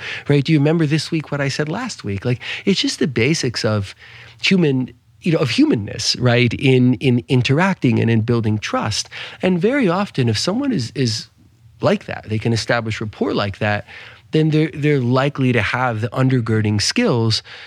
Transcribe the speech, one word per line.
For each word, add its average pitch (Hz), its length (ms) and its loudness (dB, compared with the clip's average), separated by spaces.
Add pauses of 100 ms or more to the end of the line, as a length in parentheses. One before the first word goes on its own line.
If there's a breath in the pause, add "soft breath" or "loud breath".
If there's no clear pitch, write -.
(280 loud breath)
Right? 143 160 4
Do 160 80 -2
you 156 80 6
remember 156 260 2
this 147 260 -2
week 160 200 -4
what 143 80 -2
I 139 80 -2
said 151 220 -4
last 220 340 -8
week? 101 220 -6
Like, 123 160 -2 (240 loud breath)
it's 196 160 2
just - 180 -4
the 226 80 0
basics 127 560 -2
of 107 320 -2 (460 loud breath)
human, 143 500 2 (300)
you - 100 0
know, 160 80 2
of 123 120 0
humanness, 254 640 0
right? 123 380 4
In, 127 400 4
in 123 340 0
interacting 135 720 2
and 113 80 2
in 117 100 4
building 110 380 0
trust. - 500 -4 (340 loud breath)
And 175 200 2
very 240 260 2
often, 170 400 0
if 110 100 0
someone 254 360 -2
is, 123 200 -4
is 117 360 -2 (500)
like 170 280 0
that, - 200 -12
they 110 120 -4
can 117 120 0
establish 113 480 -2
rapport 117 340 -4
like 101 260 -4
that, 104 260 -2 (460 loud breath)
then 156 180 2
they're, 156 240 2
they're 147 260 0
likely 131 520 0
to 117 100 2
have 120 400 -2
the 120 60 -2
undergirding 110 720 0
skills 120 640 0 (240 loud breath)